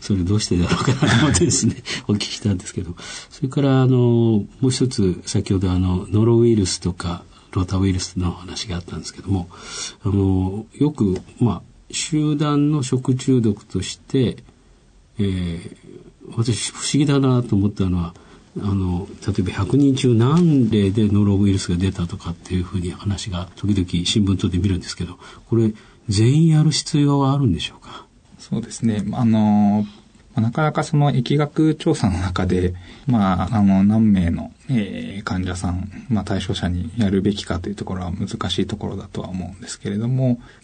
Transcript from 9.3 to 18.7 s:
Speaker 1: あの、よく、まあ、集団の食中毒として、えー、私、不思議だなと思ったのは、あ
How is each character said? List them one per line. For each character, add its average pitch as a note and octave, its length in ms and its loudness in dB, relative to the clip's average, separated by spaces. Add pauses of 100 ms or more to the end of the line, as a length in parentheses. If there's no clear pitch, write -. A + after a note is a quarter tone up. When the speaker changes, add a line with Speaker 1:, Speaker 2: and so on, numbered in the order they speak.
Speaker 1:
あ G#2 40 -2
の、 F#2+ 560 0 (100)
よ D3 160 0
く、 G2 300 0 (180)
ま A#2 140 2
あ、 F2 100 -10 (280)
集 D3+ 460 -2
団 D3 360 2
の D3+ 100 0
食 B2+ 320 0
中 B2+ 280 2
毒 G#2 240 0
と F#2 160 -4
し - 140 -10
て、 B2 460 -2 (760)
え G#2 40 -2
ー、 - 1120 -8
私、 A2+ 380 -2
不 - 60 -20
思 - 200 -2
議 D3 60 4
だ C#3 160 2
な B2+ 220 2
と A#2 120 -4
思 G2+ 140 2
っ - 20 -4
た F#2+ 200 -2
の F2+ 80 0
は、 E2+ 160 -4 (440)
あ G2+ 160 -4